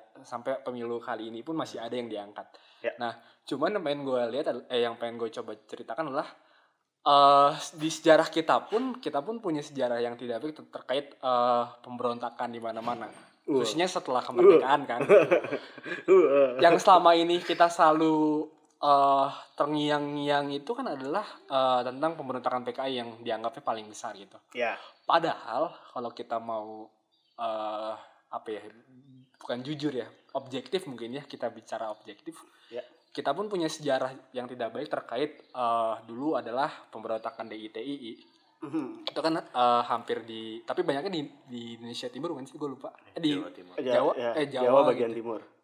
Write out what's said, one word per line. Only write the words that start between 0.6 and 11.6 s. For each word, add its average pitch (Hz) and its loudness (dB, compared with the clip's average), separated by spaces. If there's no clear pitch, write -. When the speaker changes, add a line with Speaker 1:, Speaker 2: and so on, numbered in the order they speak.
Speaker 1:
kali 113 -8
ini 117 -12
pun 160 -6
masih 131 -6
ada 117 -8
yang 120 -6
diangkat. 104 -12
Speaker 2:
Ya. - -6
Speaker 1:
Nah, 120 -6
cuman 143 -2
yang 196 -4
pengen 143 -4
gue 127 0
lihat - -4
ad-, 123 -6
eh, 123 0
yang 117 -2
pengen 117 -8
gue 117 -6
coba 113 -10
ceritakan - -8
adalah, 147 -4
eh, 143 8
di 156 -4
sejarah 160 6
kita 156 2
pun, 240 -2
kita 143 -4
pun 220 -6
punya 175 -4
sejarah 127 -4
yang 120 -4
tidak 120 -6
baik 156 -8
ter-, 123 -20
terkait, 139 -6
eh, 123 2